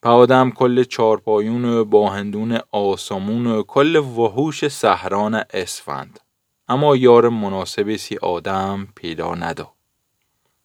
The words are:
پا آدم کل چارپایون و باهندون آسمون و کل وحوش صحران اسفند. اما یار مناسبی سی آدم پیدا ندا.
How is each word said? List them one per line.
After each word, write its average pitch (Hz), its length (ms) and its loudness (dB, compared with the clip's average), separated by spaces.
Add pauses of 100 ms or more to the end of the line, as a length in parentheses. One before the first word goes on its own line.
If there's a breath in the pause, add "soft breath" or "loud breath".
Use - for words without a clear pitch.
پا 120 120 2
آدم 127 360 6
کل 123 340 2
چارپایون 110 800 0
و 117 200 0
باهندون 104 760 0 (120)
آسمون 101 760 -4
و 110 160 -2
کل 147 340 2
وحوش 131 720 -2
صحران 104 840 -2
اسفند. 76 720 -10 (480)
اما 143 280 2
یار 120 320 8
مناسبی 101 720 -4
سی - 180 -10
آدم 98 760 -4
پیدا 82 400 -8
ندا. 82 380 -10 (920)